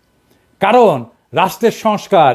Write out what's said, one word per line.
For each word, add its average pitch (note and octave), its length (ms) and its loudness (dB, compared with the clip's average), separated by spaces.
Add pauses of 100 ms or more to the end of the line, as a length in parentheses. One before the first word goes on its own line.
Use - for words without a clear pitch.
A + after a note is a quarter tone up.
(600)
কারণ G3 440 2 (280)
রাষ্ট্রের F3+ 380 -2
সংস্কার D#3 640 0